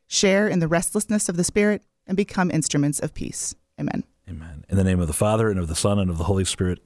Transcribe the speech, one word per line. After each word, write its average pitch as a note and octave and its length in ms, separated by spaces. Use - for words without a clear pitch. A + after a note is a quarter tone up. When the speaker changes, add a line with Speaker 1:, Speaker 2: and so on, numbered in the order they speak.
Speaker 1:
share G3+ 400
in F3+ 120
the E3 80
restlessness G#3 600
of F3 100
the F3 60
Spirit, G#3 400
and F#3+ 100
become F#3+ 320
instruments D3 500
of - 140
peace. - 400
Amen. - 240
Speaker 2:
Amen. D#2+ 420
In F#2 80
the F#2+ 60
name F#2 160
of F2 80
the D#2 60
Father, A2 360
and F#2+ 100
of E2+ 80
the E2 60
Son, G2+ 240
and G2 100
of E2 120
the E2+ 60
Holy F#2+ 200
Spirit. F2+ 400